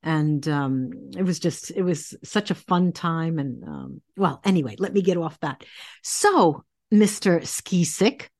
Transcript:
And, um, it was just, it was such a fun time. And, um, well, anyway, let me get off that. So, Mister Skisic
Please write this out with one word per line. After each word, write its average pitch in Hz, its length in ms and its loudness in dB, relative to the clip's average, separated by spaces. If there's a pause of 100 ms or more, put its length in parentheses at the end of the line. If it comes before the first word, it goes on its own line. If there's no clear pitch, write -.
And, 151 460 0
um, 135 420 -2 (240)
it 190 100 -2
was 180 140 0
just, - 340 -4
it 190 100 -4
was 180 320 -4 (100)
such - 260 -4
a 180 40 0
fun 180 380 0
time. 165 460 -2
And, 139 260 -6
um, 69 360 -14 (160)
well, 175 280 0
anyway, 156 340 0
let 190 160 -4
me 202 80 4
get 175 160 2
off 165 220 -6
that. 139 220 -6 (400)
So, 220 640 2 (260)
Mister 202 500 4
Skisic - 880 0 (120)